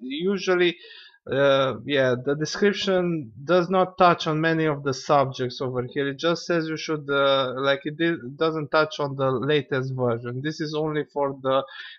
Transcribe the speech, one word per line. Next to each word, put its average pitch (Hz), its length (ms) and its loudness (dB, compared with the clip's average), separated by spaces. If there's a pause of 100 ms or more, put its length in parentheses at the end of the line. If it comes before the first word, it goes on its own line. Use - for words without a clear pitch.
usually, 175 720 0 (540)
uh, 135 460 2 (100)
yeah, 131 360 2
the 143 120 0
description 175 1000 0 (120)
does 175 260 2
not 185 260 2
touch 175 300 4
on 156 140 0
many 160 260 2
of 143 160 -2
the 139 100 -2
subjects 131 680 0
over 127 220 -2
here. 139 260 -4
It 139 100 -6
just 165 280 -2
says 165 200 0
you 156 100 -4
should, 147 320 -6
uh, 135 480 2
like, 139 280 0
it 151 120 -6
di-, 165 200 0 (200)
doesn't 156 340 -2
touch 156 300 2
on 139 160 -2
the 135 140 0
latest 135 640 0
version. 120 480 -2
This 156 180 -6
is 156 140 -6
only 151 380 -2
for 139 300 -2
the 131 200 2 (360)